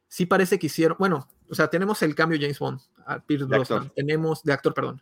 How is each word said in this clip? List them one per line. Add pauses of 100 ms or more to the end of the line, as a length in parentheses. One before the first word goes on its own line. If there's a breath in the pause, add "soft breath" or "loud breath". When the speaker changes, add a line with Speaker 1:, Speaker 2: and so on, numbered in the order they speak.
Speaker 1:
sí
parece
que
hicieron,
bueno, (220)
o
sea,
tenemos
el
cambio
James
Bond, (240)
a
Pierce
Speaker 2:
De
actor.
Speaker 1:
Brosnan,
tenemos,
de
actor,
perdón,